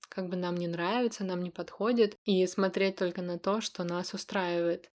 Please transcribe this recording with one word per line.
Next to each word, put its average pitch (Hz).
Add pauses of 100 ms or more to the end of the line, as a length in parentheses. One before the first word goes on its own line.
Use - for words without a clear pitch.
как 185
бы 175
нам 175
не 175
нравится, 196
нам 185
не 175
подходит, 208
и 185
смотреть 190
только 180
на 175
то, 202
что -
нас 175
устраивает. 175